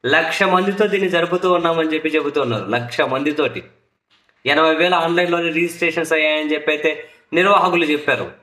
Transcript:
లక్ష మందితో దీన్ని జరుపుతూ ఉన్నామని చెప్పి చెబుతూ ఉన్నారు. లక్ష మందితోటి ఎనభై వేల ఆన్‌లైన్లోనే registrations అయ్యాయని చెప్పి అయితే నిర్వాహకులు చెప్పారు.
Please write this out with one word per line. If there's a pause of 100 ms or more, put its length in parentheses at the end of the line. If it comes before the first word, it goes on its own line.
లక్ష
మందితో
దీన్ని
జరుపుతూ
ఉన్నామని
చెప్పి
చెబుతూ
ఉన్నారు.
లక్ష
మందితోటి (840)
ఎనభై
వేల
ఆన్‌లైన్లోనే
registrations
అయ్యాయని
చెప్పి
అయితే (420)
నిర్వాహకులు
చెప్పారు. (160)